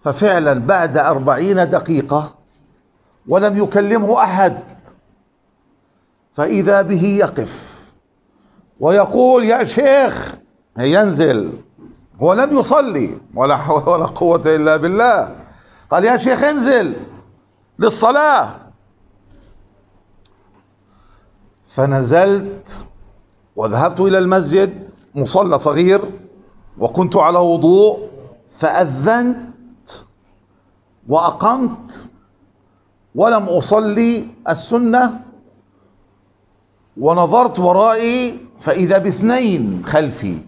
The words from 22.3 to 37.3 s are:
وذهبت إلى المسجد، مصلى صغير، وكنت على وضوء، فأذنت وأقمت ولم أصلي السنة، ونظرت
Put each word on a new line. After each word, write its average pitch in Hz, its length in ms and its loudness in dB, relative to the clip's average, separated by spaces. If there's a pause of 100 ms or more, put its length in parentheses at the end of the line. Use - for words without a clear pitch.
وذهبت 117 440 -4
إلى 190 180 2
المسجد، 185 720 0 (260)
مصلى 156 440 0
صغير، 180 420 2 (800)
وكنت 165 360 -2
على 175 240 2
وضوء، 175 600 4 (600)
فأذنت 180 880 -2 (1600)
وأقمت 185 1000 -2 (1080)
ولم 214 280 2
أصلي 214 840 0 (220)
السنة، 233 680 0 (1800)
ونظرت 175 600 2